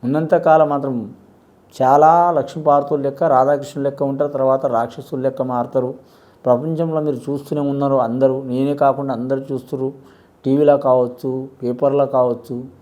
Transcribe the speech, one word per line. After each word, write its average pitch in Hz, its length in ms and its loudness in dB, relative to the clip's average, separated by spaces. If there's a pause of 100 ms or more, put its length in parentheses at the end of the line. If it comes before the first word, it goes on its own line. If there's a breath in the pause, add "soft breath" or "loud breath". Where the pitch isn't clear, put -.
ఉన్నంతకాలం 156 640 4
మాత్రం 139 460 -4 (680)
చాలా 147 300 6 (180)
లక్ష్మీపార్వతుల 147 680 0
లెక్క, 139 240 -4
రాధాకృష్ణుల 139 600 0
లెక్క 139 180 -4
ఉంటారు. 139 340 -2
తర్వాత 135 300 0
రాక్షసుల 120 540 -4
లెక్క 131 220 -4
మారుతారు. 123 480 -2 (540 soft breath)
ప్రపంచంలో 156 560 0
మీరు 147 160 -2
చూస్తూనే 143 440 -6
ఉన్నారు 139 340 -2
అందరూ, 131 480 0
నేనే 135 320 -2
కాకుండా 139 400 0
అందరూ 131 260 -4 (120)
చూస్తున్నారు. 131 400 -6 (520 soft breath)
టీవీలో 143 340 4
కావచ్చు, 131 680 -2 (140)
పేపర్లో 135 440 0
కావచ్చు 127 500 -2 (260)